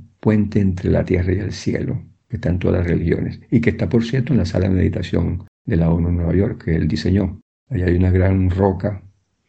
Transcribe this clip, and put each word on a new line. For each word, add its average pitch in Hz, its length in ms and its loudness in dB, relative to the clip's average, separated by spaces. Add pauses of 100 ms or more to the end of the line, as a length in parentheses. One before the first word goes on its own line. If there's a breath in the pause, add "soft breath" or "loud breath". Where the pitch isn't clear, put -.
(200)
puente 107 400 2
entre 92 320 0
la 85 120 2
tierra 90 300 0
y 101 60 0
el 101 120 -6
cielo, - 520 -6 (260)
que 107 60 -8
está 90 140 -4
en 87 100 0
todas 90 200 0
las 85 80 -2
religiones, 82 640 -2
y 117 120 4
que 104 100 2
está, 95 180 -2
por 113 140 2
cierto, 131 300 -2
en 110 60 2
la 90 60 0
sala 95 220 0
de 95 80 2
meditación 90 680 -2 (200)
de 82 120 0
la 82 120 2
onu 85 200 0
en 87 80 0
Nueva 85 180 0
York, - 300 -2
que 82 100 0
él 80 120 0
diseñó? 92 520 0 (300)
Allá 90 180 -2
hay 87 80 2
una 90 160 4
gran 95 380 2
roca, 95 520 0 (480)